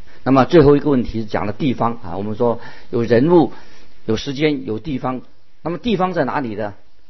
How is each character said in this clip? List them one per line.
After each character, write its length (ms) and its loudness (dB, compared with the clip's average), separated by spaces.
那 80 0
么 140 6
最 160 8
后 140 8
一 40 4
个 100 0
问 140 2
题 200 -4
讲 220 -4
了 80 -4
地 200 0
方 300 -2
啊， 140 -6
我 60 -4
们 120 -4
说 240 0
有 140 0
人 260 4
物、 220 6
有 100 0
时 180 -6
间、 320 0
有 140 -4
地 180 -6
方。 240 -4
那 80 -6
么 80 -4
地 200 0
方 160 0
在 100 0
哪 160 -2
里 160 -4
呢？ 180 -6